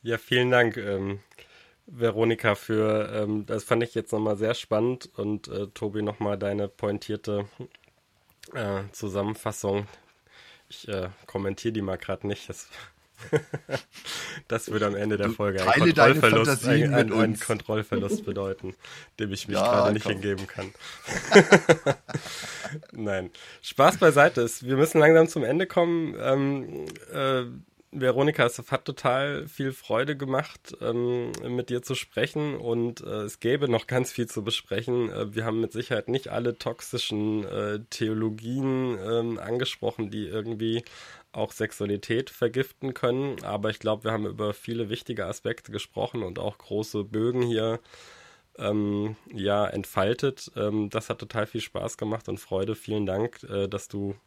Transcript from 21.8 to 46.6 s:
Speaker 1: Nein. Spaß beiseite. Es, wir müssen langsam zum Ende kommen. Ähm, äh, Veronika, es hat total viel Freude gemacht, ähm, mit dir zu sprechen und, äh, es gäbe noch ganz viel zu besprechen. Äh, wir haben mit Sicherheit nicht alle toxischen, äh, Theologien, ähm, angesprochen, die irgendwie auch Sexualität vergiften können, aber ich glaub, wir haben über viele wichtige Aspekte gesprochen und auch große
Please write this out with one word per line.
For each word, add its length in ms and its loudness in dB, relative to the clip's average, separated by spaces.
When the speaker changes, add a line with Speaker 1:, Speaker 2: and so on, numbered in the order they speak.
Speaker 1:
Nein. 380 -4
Spaß 360 4
beiseite. 440 8
Es, 220 -2
wir 120 2
müssen 240 6
langsam 280 10
zum 160 -2
Ende 220 2
kommen. 520 0
Ähm, 680 0
äh, 320 0
Veronika, 540 2
es 100 -2
hat 140 -2
total 640 -2
viel 240 -4
Freude 440 -2
gemacht, 640 -6
ähm, 520 -2
mit 220 -4
dir 120 -2
zu 140 -6
sprechen 600 -4
und, 440 -2
äh, 220 -8
es 180 -10
gäbe 280 0
noch 200 0
ganz 240 -2
viel 160 -4
zu 160 -8
besprechen. 640 -2
Äh, 240 -6
wir 100 -2
haben 160 -2
mit 120 -4
Sicherheit 360 -4
nicht 200 -2
alle 280 -2
toxischen, 880 -4
äh, 360 -4
Theologien, 1120 -2
ähm, 360 -2
angesprochen, 680 -4
die 180 -6
irgendwie 580 -2
auch 180 -4
Sexualität 800 -4
vergiften 640 -4
können, 480 -2
aber 280 -2
ich 100 -8
glaub, 240 -2
wir 80 -2
haben 140 -2
über 280 -4
viele 340 -6
wichtige 380 -6
Aspekte 460 -8
gesprochen 500 -6
und 160 -8
auch 200 -6
große 440 -4